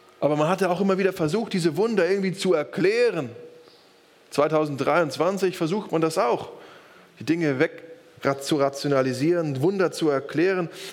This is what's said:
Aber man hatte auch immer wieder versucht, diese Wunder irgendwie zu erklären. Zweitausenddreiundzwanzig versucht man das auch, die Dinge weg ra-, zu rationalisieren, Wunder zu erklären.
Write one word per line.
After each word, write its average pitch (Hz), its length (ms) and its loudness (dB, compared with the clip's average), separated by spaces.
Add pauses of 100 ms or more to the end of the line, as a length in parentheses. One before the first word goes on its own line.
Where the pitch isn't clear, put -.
(180)
Aber 147 160 2
man 151 140 2
hatte 185 220 2
auch 180 100 0
immer 190 180 2
wieder 196 140 2
versucht, 180 400 -2
diese 165 240 0
Wunder 190 340 2
irgendwie 190 220 0
zu 185 200 0
erklären. 175 800 0 (1000)
Zweitausenddreiundzwanzig 151 1300 0
versucht 185 360 -4
man 160 80 0
das 160 180 0
auch, 226 320 0 (680)
die 113 40 -10
Dinge 147 360 0
weg - 240 -2 (400)
ra-, 139 160 0
zu - 160 0
rationalisieren, 139 1040 0
Wunder 185 300 2
zu 160 160 0
erklären. 160 600 0 (240)